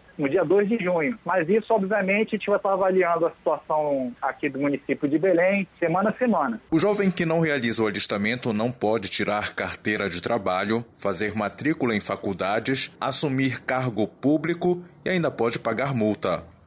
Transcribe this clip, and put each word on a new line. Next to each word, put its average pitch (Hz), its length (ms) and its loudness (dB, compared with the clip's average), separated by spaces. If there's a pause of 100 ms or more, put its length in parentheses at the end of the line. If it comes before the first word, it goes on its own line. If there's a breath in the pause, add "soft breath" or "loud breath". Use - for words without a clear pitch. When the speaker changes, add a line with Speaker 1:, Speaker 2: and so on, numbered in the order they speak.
(180)
Speaker 1:
no 143 120 0
dia 170 160 2
dois 196 240 2
de 233 80 0
junho. 170 480 0
Mas 175 240 0
isso, 214 240 2
obviamente, 202 560 0
a 220 80 -2
gente - 100 -8
vai 202 80 2
estar 202 160 0
avaliando 185 540 2
a 156 60 0
situação 147 920 -2
aqui 139 260 -4
do 131 100 -6
município 143 520 -2
de 156 100 0
Belém, 185 480 2 (100)
semana 180 340 0
a - 20 -2
semana. 160 480 0 (100)
Speaker 2:
O 160 80 4
jovem 202 320 2
que 175 140 0
não 165 160 2
realiza 117 420 0
o 110 40 4
alistamento 107 680 -2
não 110 180 0
pode 107 380 0
tirar 104 440 -2
carteira 101 560 -2
de 87 120 -6
trabalho, 101 640 0 (100)
fazer 104 400 -2
matrícula 113 580 -2
em 104 60 2
faculdades, 101 1000 -2
assumir 131 600 0
cargo 123 440 0
público 170 720 0 (220 loud breath)
e 165 60 -2
ainda 175 200 0
pode 120 300 0
pagar 120 340 -2
multa. 101 520 0 (220)